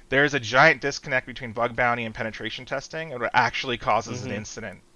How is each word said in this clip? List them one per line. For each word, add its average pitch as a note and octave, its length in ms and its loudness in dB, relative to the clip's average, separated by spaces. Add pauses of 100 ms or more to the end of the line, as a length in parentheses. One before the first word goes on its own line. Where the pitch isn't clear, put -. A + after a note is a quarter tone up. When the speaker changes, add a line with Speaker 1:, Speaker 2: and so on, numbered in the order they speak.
(100)
Speaker 1:
there's C#3 240 4
a C#3 60 0
giant C3 400 6
disconnect C#3 460 -4
between B2 260 -10
bug A#2 220 0
bounty A#2+ 300 2
and A2 100 -8
penetration A2+ 500 -8
testing, D#3 480 -8
and B2 80 -6
what A2+ 140 -2
actually A#2+ 420 2
causes A#2 460 0
an B2+ 60 -8
Speaker 2:
Mm-hmm. G#2 100 -6
Speaker 1:
incident G#2+ 420 -12 (160)